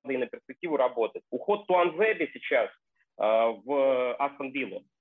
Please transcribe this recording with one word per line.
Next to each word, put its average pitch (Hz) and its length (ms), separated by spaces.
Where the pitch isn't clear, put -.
и 135 80
на 123 100
перспективу 143 500
работать. 123 540
Уход 202 360
Туанзеби 175 680
сейчас, 117 360
э, - 20
в 131 520
Астон 139 360
Виллу, 107 320